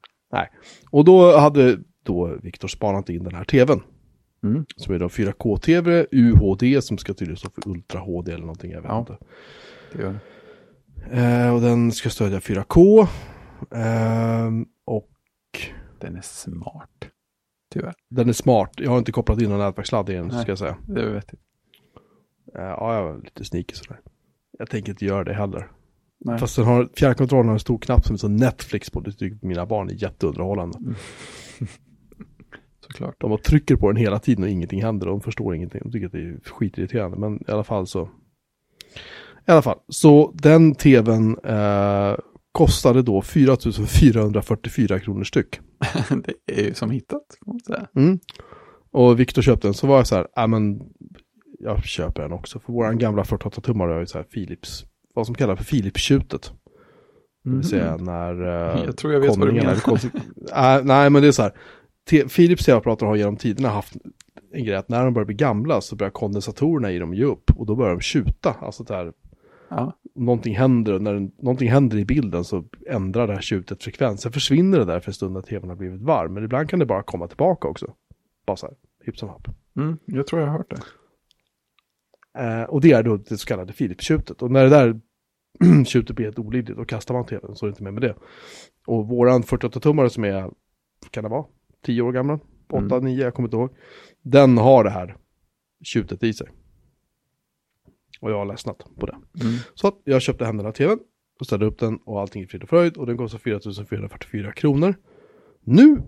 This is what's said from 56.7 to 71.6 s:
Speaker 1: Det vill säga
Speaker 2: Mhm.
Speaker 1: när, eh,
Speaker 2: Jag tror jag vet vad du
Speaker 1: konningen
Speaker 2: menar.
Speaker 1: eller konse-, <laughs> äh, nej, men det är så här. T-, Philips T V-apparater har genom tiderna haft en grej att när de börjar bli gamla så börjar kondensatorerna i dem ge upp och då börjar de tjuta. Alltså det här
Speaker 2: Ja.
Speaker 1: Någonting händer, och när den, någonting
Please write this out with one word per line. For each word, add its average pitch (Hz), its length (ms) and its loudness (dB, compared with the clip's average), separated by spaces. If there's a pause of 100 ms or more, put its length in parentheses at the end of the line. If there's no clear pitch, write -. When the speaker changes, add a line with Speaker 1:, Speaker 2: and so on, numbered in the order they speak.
Speaker 1:
Det 127 60 -6
vill 135 140 -2
säga 85 320 -2
Speaker 2:
Mhm. 90 80 -8
Speaker 1:
när, 87 380 -6 (360)
eh, 85 60 -2
Speaker 2:
Jag 120 120 -8
tror 151 160 -4
jag 143 80 2
vet 139 80 4
vad 104 100 4
du - 20 -2
Speaker 1:
konningen 117 260 2
Speaker 2:
menar. 90 60 2
Speaker 1:
eller 101 100 0
konse-, 117 280 0 (420)
<laughs> 135 260 4
äh, 131 60 0
nej, 139 260 6
men 143 120 8
det 147 60 8
är 143 40 8
så 131 100 2
här. 101 100 0 (580)
T-, 147 180 4
Philips 175 360 4
T 147 80 6
V-apparater 113 340 2
har 107 100 2
genom 104 200 0
tiderna 117 320 -2
haft 104 280 -6 (560)
en 131 120 -8
grej 101 120 -4
att 95 120 -8
när 120 160 0
de 127 100 0
börjar 107 120 -2
bli 104 80 -6
gamla 120 460 0
så - 160 -14
börjar 98 140 -4
kondensatorerna 107 840 -4
i 90 60 -4
dem 85 160 -6
ge 107 100 0
upp 131 320 0
och 113 100 -8
då 107 100 -2
börjar 120 180 0
de 87 60 -6
tjuta. - 600 -4
Alltså - 240 -14
det - 100 -10
här 90 180 -10 (600)
Speaker 2:
Ja. 120 200 -6 (220)
Speaker 1:
Någonting 120 420 -2
händer, 117 360 2
och 95 100 -2
när 104 120 -2
den, 98 240 -6
någonting 123 320 -2